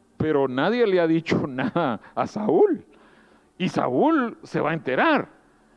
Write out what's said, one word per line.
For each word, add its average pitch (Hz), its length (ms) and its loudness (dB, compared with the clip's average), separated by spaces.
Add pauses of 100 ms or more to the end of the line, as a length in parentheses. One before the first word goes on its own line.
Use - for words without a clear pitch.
(180)
Pero 147 300 0
nadie 180 400 0
le 185 120 2
ha 170 80 2
dicho 160 380 0
<laughs> - 20 -6
nada 127 520 -2 (160)
a 120 120 -2
Saúl, 214 580 2 (720)
y 180 120 -2
Saúl 233 720 0
se - 180 -4
va 147 100 -2
a - 20 -2
enterar. 165 560 0 (480)